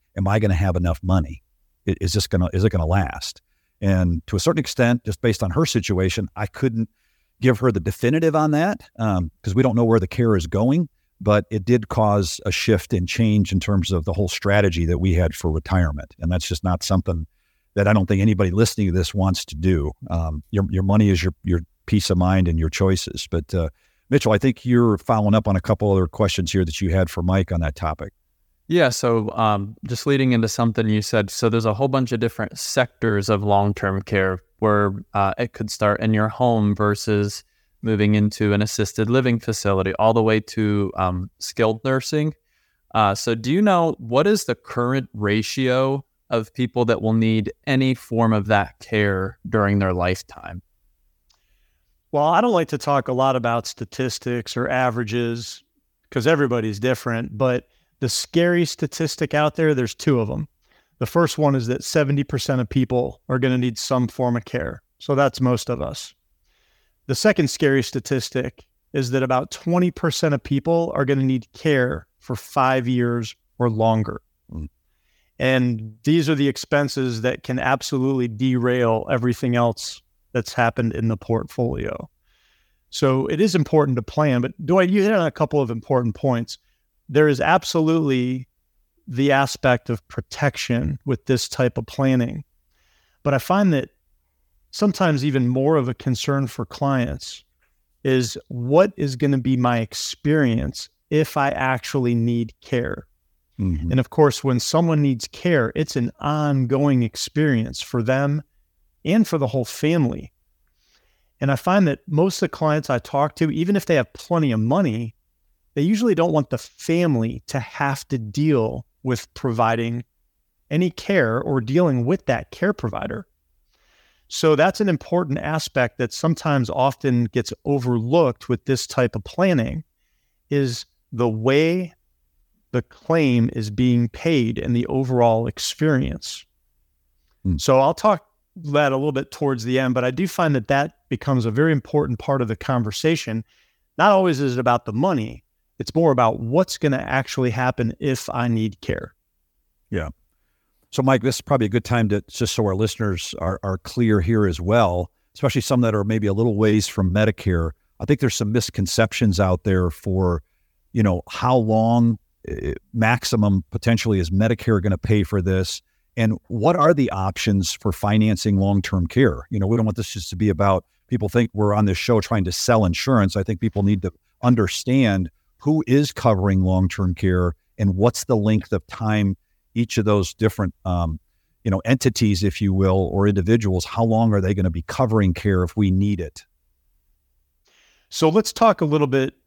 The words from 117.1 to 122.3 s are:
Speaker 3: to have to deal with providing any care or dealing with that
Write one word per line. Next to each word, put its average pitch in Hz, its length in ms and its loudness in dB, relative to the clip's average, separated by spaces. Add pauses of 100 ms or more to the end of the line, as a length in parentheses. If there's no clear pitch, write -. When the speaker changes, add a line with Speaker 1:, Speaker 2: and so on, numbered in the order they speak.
Speaker 3:
to 135 120 -4
have 139 480 -6
to 135 100 -4
deal 120 680 -2 (160)
with 123 320 -4
providing 117 680 -2 (640)
any 170 200 0
care 127 500 0
or 135 200 -2
dealing 131 440 2
with 170 220 -2
that - 240 -2